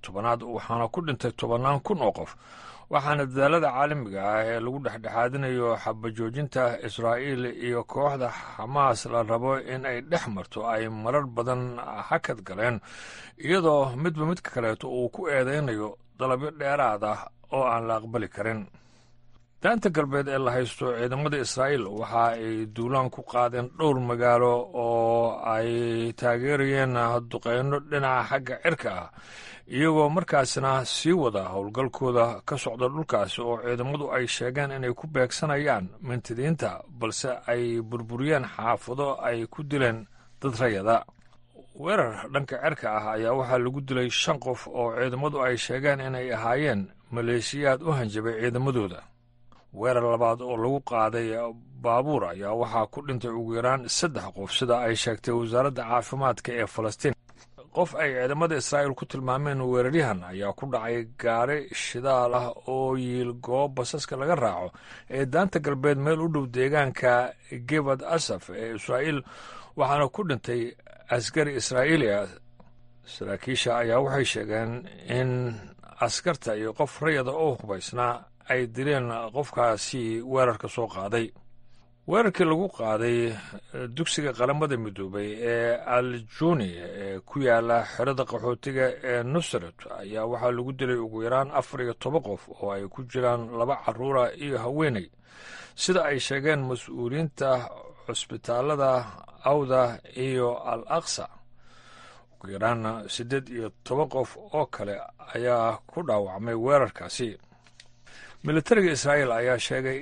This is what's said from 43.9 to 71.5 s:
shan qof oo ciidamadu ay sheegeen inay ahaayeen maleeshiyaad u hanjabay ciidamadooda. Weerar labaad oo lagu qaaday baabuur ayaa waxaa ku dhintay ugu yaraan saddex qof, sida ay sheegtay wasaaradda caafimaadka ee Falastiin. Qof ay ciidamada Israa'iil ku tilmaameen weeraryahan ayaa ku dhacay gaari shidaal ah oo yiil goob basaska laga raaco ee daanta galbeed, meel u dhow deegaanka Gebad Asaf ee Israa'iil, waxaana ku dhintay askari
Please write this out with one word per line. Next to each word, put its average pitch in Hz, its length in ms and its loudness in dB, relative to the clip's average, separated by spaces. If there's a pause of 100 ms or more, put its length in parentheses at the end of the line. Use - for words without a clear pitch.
shan - 260 2
qof 123 300 -4
oo 120 320 -2
ciidamadu 139 400 0
ay 127 160 2
sheegeen 135 480 0
inay 127 320 -4
ahaayeen 117 560 2 (180)
maleeshiyaad 120 720 0
u 165 140 -2
hanjabay 110 480 -2
ciidamadooda. 123 560 0 (760)
Weerar 120 320 2
labaad 117 360 4
oo 123 140 -4
lagu 123 300 2
qaaday 113 480 0 (480)
baabuur 123 480 2
ayaa 101 240 -4
waxaa 117 320 0
ku - 160 -8
dhintay 127 320 -4
ugu 113 240 -4
yaraan 127 320 2
saddex - 460 -2
qof, 98 180 -8
sida 120 320 4
ay 113 80 2
sheegtay 117 400 -2
wasaaradda 120 480 0
caafimaadka 120 720 0
ee 113 120 0
Falastiin. 113 480 -2 (600)
Qof 170 240 0
ay 147 160 2
ciidamada 143 400 0
Israa'iil 143 400 0
ku - 120 -8
tilmaameen 135 600 -2
weeraryahan 123 640 2
ayaa 98 240 -4
ku - 160 -8
dhacay 117 480 -2
gaari 123 560 0
shidaal 123 600 2
ah 123 120 2 (240)
oo 131 240 0
yiil 123 380 -2 (100)
goob 135 320 0
basaska 127 420 -4
laga 143 220 0
raaco 92 320 0 (400)
ee 135 160 0
daanta 165 320 2
galbeed, 143 400 2
meel 156 240 2
u 165 80 2
dhow 147 160 0
deegaanka 127 880 2 (320)
Gebad 139 400 0
Asaf 156 480 -2
ee 113 240 -6
Israa'iil, 143 400 -2 (580)
waxaana 143 320 4
ku - 140 -6
dhintay 123 480 -2 (400)
askari 139 480 0